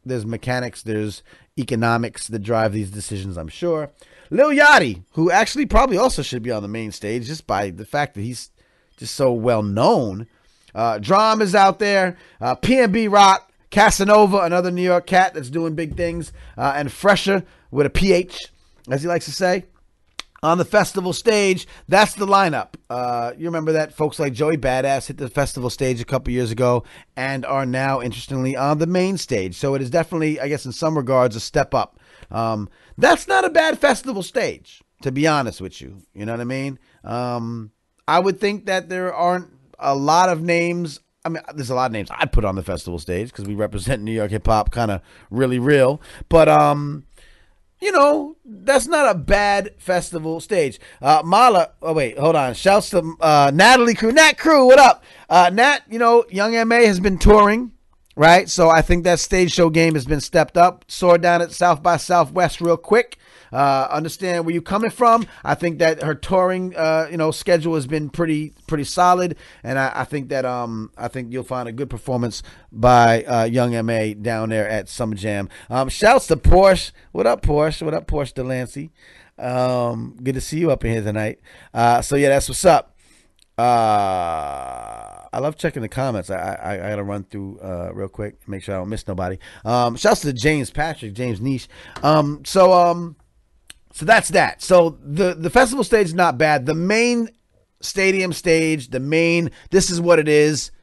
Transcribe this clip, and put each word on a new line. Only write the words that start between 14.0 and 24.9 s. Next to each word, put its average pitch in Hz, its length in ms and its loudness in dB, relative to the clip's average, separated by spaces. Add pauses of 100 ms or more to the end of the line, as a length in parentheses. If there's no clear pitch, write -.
another 175 320 0
New 180 100 -4
York 175 240 0
cat 185 280 2
that's 135 160 -10
doing 160 260 -6
big 156 200 -8
things, 170 380 -8 (240)
uh, 135 180 -2
and 143 160 -4
Fresher 196 540 0 (260)
with 139 140 0
a 139 40 -2
P 190 220 2
H, 180 400 -2 (380)
as 135 140 -4
he 170 40 -8
likes 175 180 -4
to 147 60 -12
say, 180 340 -2 (800)
on 165 160 2
the 165 60 0
festival 185 460 0
stage. 202 560 0 (200)
That's 190 260 2
the 196 140 -6
lineup. 185 480 0 (140)
Uh, 123 460 -4
you 156 100 -12
remember 160 280 -4
that 156 200 -2
folks 156 260 -6
like 143 140 -4
Joey 151 240 -2
Badass 131 500 -2